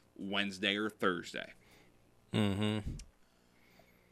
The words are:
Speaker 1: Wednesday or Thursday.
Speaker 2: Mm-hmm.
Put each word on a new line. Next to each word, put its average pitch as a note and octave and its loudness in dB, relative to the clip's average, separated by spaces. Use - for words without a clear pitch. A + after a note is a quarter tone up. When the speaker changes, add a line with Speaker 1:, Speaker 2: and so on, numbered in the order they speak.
Speaker 1:
Wednesday G2 0
or G#2+ 0
Thursday. F2 -2
Speaker 2:
Mm-hmm. G#2+ 2